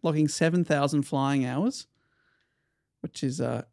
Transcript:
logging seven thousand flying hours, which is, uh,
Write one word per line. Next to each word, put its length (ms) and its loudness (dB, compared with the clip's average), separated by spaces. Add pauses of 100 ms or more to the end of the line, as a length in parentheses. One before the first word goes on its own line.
logging 260 2
seven 340 2
thousand 420 2
flying 420 0
hours, 400 -2 (1120)
which 220 -10
is, 180 -2
uh, 220 -2 (100)